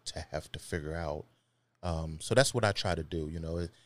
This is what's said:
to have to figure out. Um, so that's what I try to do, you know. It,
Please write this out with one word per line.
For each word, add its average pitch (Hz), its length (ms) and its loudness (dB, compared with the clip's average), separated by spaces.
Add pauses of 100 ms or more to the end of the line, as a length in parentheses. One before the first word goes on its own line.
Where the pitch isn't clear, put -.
to - 160 -8 (100)
have - 220 -6
to 73 60 -10
figure 78 360 -4
out. 78 300 -2 (580)
Um, 80 380 -2
so - 140 0
that's 131 180 6
what 117 120 4
I 101 80 6
try 92 220 2
to 80 100 -2
do, 78 240 -2
you 82 120 -4
know. 82 180 -2
It, 87 120 -2 (160)